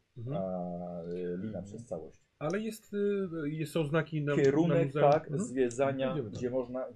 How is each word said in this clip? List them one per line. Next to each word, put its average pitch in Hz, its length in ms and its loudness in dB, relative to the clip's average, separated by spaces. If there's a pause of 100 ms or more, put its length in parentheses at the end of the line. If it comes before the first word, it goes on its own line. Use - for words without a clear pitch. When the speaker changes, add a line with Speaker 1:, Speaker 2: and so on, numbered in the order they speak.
(180)
Speaker 1:
Mhm. 120 200 -6
Speaker 2:
a, 90 680 -6
e, 87 340 -6
lina 101 240 -6
przez 107 240 -14
całość. 80 360 -10 (180)
Speaker 1:
Ale 170 200 -2
jest, 220 340 -8
y, 202 340 0 (220)
jest, 156 220 -4
są 160 140 0
znaki 151 360 0
na, 143 140 2
na 147 80 6
Speaker 2:
Kierunek, 151 440 6
Speaker 1:
muzeum? 143 240 6
Speaker 2:
tak, 156 160 4
Speaker 1:
Mhm. 151 220 -2
Speaker 2:
zwiedzania, 131 600 2
Speaker 1:
Idziemy 131 180 -2
tam. 107 100 -8
Speaker 2:
gdzie 120 100 -2
można, 127 360 -2 (100)